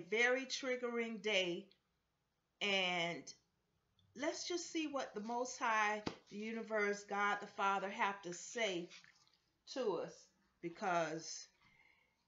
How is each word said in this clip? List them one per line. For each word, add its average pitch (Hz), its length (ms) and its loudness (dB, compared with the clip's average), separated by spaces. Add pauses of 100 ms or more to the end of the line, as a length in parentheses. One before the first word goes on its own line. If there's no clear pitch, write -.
(100)
very 247 360 4
triggering 240 760 -2
day, 185 460 2 (920)
and 180 760 0 (800)
let's 302 320 -4
just 349 240 -4
see 320 160 0
what 277 280 -4
the 214 60 -4
Most 240 380 -2
High, 214 440 2 (280)
the 202 60 -10
universe, 214 680 0
God 202 360 2
the 202 80 -10
Father 196 420 2
have 202 320 2
to 175 120 -6
say 185 540 -2 (840)
to 214 260 2
us, 143 160 -6 (460)
because 170 880 -2 (800)